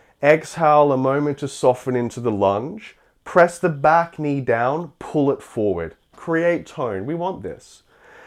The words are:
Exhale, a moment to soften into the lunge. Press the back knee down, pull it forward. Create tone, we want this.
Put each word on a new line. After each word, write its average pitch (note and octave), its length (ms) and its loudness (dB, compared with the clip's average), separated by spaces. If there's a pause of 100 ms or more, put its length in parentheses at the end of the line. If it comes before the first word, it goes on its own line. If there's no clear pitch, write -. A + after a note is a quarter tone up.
(220)
Exhale, D3+ 720 4
a C3 60 2
moment C#3 400 0
to C#3+ 100 -8
soften B2+ 480 0
into A#2+ 240 -2
the A#2+ 100 -2
lunge. G#2+ 680 -2 (260)
Press F3 340 4
the F3+ 120 -2
back D#3 500 0
knee C#3+ 220 -2
down, B2+ 580 -2
pull C#3 320 0
it - 100 -4
forward. F2 540 -4 (180)
Create E3+ 520 -2
tone, G#2+ 400 -8
we D#3 100 -6
want F3 260 -8
this. - 420 -16 (440)